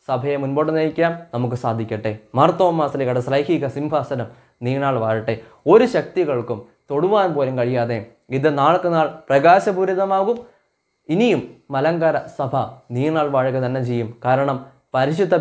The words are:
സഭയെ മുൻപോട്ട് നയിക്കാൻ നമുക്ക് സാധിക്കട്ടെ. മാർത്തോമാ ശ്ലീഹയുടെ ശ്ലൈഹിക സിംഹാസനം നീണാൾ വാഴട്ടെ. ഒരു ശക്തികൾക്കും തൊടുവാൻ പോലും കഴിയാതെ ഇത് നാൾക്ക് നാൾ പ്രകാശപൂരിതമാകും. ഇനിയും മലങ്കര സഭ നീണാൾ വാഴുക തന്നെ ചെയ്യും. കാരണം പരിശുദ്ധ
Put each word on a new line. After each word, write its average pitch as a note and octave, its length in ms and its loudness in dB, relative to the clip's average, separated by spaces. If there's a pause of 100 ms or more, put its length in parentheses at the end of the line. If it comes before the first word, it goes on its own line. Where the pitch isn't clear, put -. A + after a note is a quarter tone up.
സഭയെ C#3 300 -2
മുൻപോട്ട് C#3 380 -2
നയിക്കാൻ D#3+ 380 0 (200)
നമുക്ക് A#2+ 240 -2
സാധിക്കട്ടെ. A2 560 -4 (220)
മാർത്തോമാ E3 580 2
ശ്ലീഹയുടെ B2+ 340 -2
ശ്ലൈഹിക C#3 420 0
സിംഹാസനം C#3 600 -4 (340)
നീണാൾ C3+ 360 -2
വാഴട്ടെ. A2 360 -2 (320)
ഒരു A3+ 200 8
ശക്തികൾക്കും C#3+ 720 -2 (320)
തൊടുവാൻ F#3 420 2
പോലും C3+ 240 -2
കഴിയാതെ A#2+ 420 0 (400)
ഇത് D3 200 2
നാൾക്ക് F3 380 2
നാൾ D#3 100 2 (200)
പ്രകാശപൂരിതമാകും. F#3+ 1120 2 (720)
ഇനിയും F3+ 320 2 (300)
മലങ്കര D#3+ 460 0 (200)
സഭ C#3 200 -4 (340)
നീണാൾ D3 440 0
വാഴുക C3 300 2
തന്നെ C3 240 -2
ചെയ്യും. A#2 220 -2 (140)
കാരണം C3 340 0 (360)
പരിശുദ്ധ D#3+ 460 0